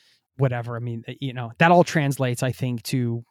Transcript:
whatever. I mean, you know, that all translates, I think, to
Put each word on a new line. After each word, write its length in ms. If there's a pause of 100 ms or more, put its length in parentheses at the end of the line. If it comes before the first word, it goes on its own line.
(360)
whatever. 400
I 40
mean, 240 (180)
you 100
know, 240
that 140
all 140
translates, 580
I 100
think, 320
to 460